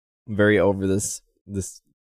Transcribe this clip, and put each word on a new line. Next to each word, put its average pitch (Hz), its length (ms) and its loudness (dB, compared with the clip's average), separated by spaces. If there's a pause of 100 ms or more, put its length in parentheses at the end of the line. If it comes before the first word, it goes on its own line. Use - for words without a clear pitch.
(280)
I'm 110 80 -10
very 104 240 4
over 98 280 2
this, 98 340 -4 (260)
this 98 340 -10 (340)